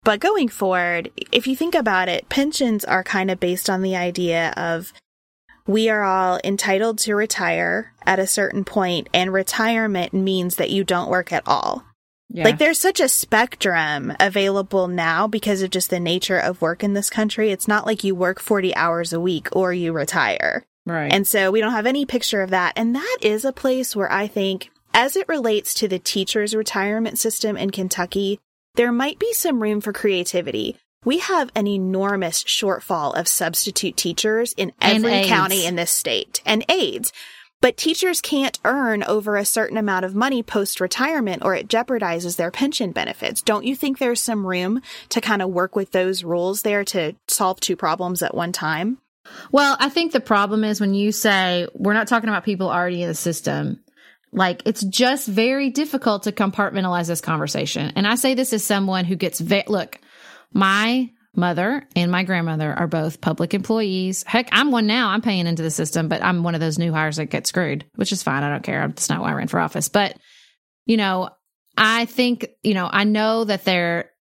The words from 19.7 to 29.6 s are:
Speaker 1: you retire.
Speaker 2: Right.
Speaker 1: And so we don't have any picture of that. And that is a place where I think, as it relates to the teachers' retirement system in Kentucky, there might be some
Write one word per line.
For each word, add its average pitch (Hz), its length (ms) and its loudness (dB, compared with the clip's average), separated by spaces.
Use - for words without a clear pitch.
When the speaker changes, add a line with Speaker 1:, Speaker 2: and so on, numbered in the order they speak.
Speaker 1:
you 175 220 -2
retire. 143 720 0
Speaker 2:
Right. 156 240 -2
Speaker 1:
And 190 140 2
so 190 240 2
we 214 120 2
don't 214 100 0
have 220 160 0
any 269 180 0
picture 226 380 -2
of 185 80 -2
that. 180 240 2
And 233 200 2
that 427 260 -2
is 214 220 2
a 269 80 0
place 262 440 -2
where 196 160 0
I 202 160 0
think, 190 420 -2
as 247 220 4
it 381 120 0
relates 226 480 0
to 220 120 0
the 185 100 0
teachers' 208 580 -2
retirement 214 640 0
system 220 400 0
in 196 140 -2
Kentucky, 196 680 -2
there 240 160 4
might 262 260 0
be 466 160 -2
some 277 300 0